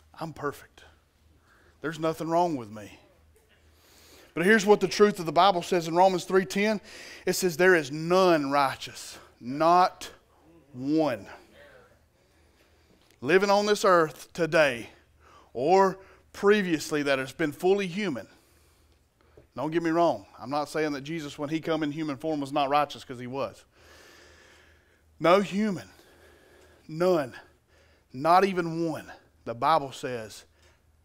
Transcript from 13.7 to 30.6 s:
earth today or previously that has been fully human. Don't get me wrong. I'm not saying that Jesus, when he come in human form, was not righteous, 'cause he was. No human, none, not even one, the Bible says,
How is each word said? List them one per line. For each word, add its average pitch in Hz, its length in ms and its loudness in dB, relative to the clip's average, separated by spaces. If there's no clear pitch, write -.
earth 170 500 2
today 151 580 0
or 185 440 2
previously 185 680 0
that 139 160 0
has 131 160 -8
been 160 180 -4
fully 196 360 0
human. 165 400 -6
Don't 143 160 -8
get 165 100 -2
me 165 80 -2
wrong. 160 380 0
I'm 117 140 -14
not 147 180 -4
saying 151 220 -2
that 139 100 -8
Jesus, 147 380 -10
when 147 100 -8
he 160 100 -4
come 156 220 -4
in 151 100 -4
human 151 260 -8
form, 156 220 -6
was 135 140 -8
not 143 160 -2
righteous, 143 340 -2
'cause 127 140 -14
he 123 80 -12
was. 123 400 -8
No 170 200 4
human, 190 500 -4
none, 160 480 0
not 165 320 4
even 170 420 -2
one, 143 240 -8
the 117 100 -8
Bible 139 360 0
says, 120 520 -10